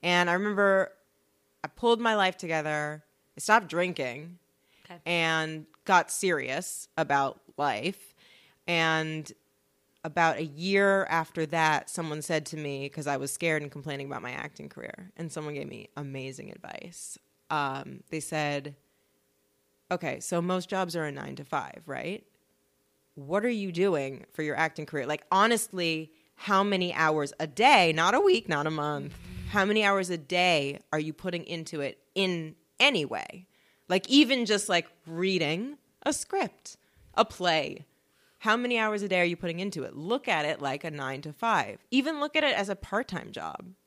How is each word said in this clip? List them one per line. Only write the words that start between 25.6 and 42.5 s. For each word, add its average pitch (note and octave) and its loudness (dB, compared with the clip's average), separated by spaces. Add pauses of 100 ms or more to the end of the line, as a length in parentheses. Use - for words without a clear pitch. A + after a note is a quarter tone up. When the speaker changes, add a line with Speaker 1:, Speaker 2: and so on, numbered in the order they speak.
Speaker 1:
how G3 4
many F#3 2
hours D#3 2
a D#3 -2
day, G3+ 6
not E3 4
a C4 6
week, F#4 4
not D3 0
a D#3 -2
month, D3 -4 (360)
how G3+ 4
many G#3+ 2
hours G3 2
a F3 -2
day D#3+ 2 (140)
are D#3 2
you D#3 -4
putting F3 -6
into D#3+ -8
it C3+ -6 (160)
in E3+ 0 (240)
any A#3+ 4
way? C#3 -8 (420)
Like, F#3+ 2
even C4 6
just, G#3 0
like, F3 2 (200)
reading F3 0 (260)
a D4+ 0
script, - -4 (380)
a A#3 4
play. D#3+ -2 (540)
How A3 2
many B3 0
hours G#3+ 0
a G#3 -4
day F#3 2
are F3 6
you E3+ 0
putting E3+ -6
into F#3 -6
it? - -10
Look G3+ -2
at D#3 2
it D3+ -2
like C#3 -4
a D#3+ -6
nine-to-five. C#3+ -4 (120)
Even C#4 0
look D4 -4
at D4+ 2
it C#4 2